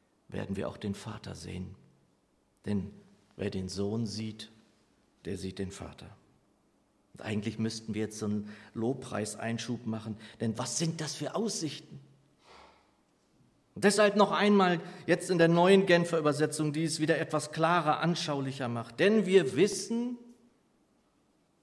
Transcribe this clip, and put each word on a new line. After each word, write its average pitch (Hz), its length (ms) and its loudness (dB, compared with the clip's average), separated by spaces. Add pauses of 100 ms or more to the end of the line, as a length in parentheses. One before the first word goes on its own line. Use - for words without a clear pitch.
(280)
werden 98 280 -6
wir 98 120 -6
auch - 80 -10
den 101 180 -6
Vater 107 400 -12
sehen. 92 400 -12 (920)
Denn 98 280 -4 (440)
wer 101 140 -4
den 95 180 -6
Sohn 101 380 -4
sieht, 107 440 -10 (720)
der 95 120 -6
sieht 90 220 -10
den 95 140 -6
Vater. - 340 -14 (1080)
Und - 80 -18
eigentlich 107 360 -4
müssten 113 360 -4
wir 107 80 -2
jetzt 107 180 -8
so 107 60 -4
einen 104 220 -2 (260)
Lobpreiseinschub 113 1120 -6
machen. 110 300 -8 (240)
Denn 113 160 -2
was 120 220 -6
sind 165 220 -2
das 151 160 -6
für - 180 -8
Aussichten? 180 640 -6 (1800)
Und - 100 -6
deshalb 208 320 4
noch 202 160 6
einmal 185 480 4 (260)
jetzt 175 240 0
in 180 80 2
der 165 100 8
neuen 185 380 8
Genfer 170 320 4
Übersetzung, 151 540 0
die 160 120 -2
es 156 160 -4
wieder 156 180 2
etwas 156 340 -4
klarer, 160 480 2
anschaulicher 139 680 -2
macht. 117 320 -6
Denn 202 240 6
wir 175 320 6
wissen, 233 640 0 (1400)